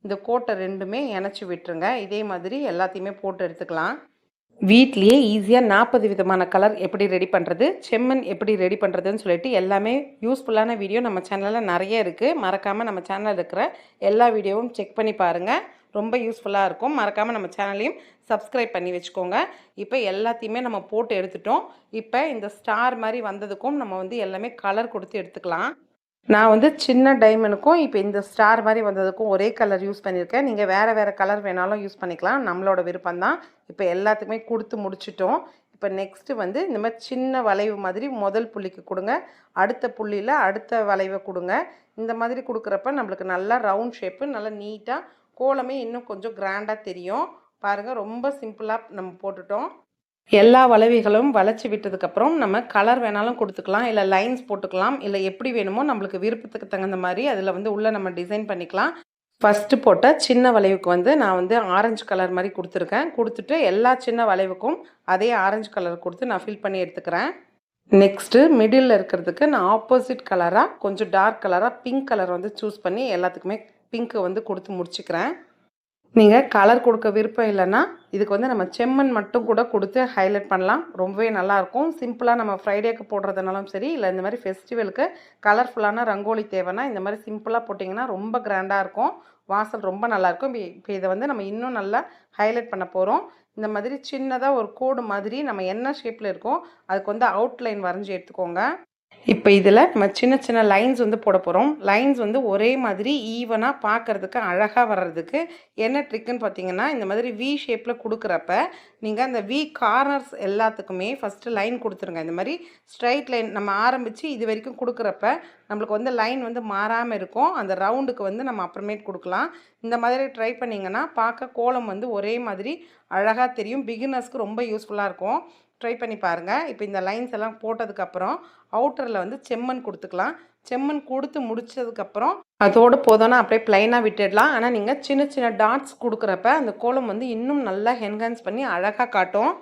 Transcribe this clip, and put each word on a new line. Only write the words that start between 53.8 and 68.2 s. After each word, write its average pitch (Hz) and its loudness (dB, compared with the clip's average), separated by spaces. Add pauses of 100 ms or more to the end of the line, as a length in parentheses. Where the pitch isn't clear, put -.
இல்ல 214 2 (120)
லைன்ஸ் 240 0
போட்டுக்கலாம், 190 -2 (100)
இல்ல 196 -2 (100)
எப்படி 240 -6
வேணுமோ 202 -2
நம்மளுக்கு 196 -4
விருப்பத்துக்கு 226 -6
தகுந்த 190 -4
மாதிரி 180 -2 (100)
அதுல 190 -2
வந்து 208 -4
உள்ள 220 0
நம்ம 185 -4
டிசைன் 208 -6
பண்ணிக்கலாம். 180 -2 (520)
ஃபஸ்ட்டு 208 4
போட்ட 247 8 (140)
சின்ன 247 6
வளைவுக்கு 190 4
வந்து 185 4 (100)
நான் 190 2
வந்து 185 0 (220)
ஆரஞ்சு 220 0
கலர் 185 0
மாதிரி 190 -2
கொடுத்துருக்கேன். 190 -4
கொடுத்துட்டு 226 -2 (160)
எல்லா 240 4 (140)
சின்ன 233 0
வளைவுக்கும் 190 -2 (380)
அதே 220 2 (140)
ஆரஞ்சு 208 -2
கலர் 175 -6
கொடுத்து 202 -6
நான் 185 -6
ஃபில் 208 -10
பண்ணி 190 -4
எடுத்துக்கிறேன். 180 -4 (720)
நெக்ஸ்ட்டு 208 6 (140)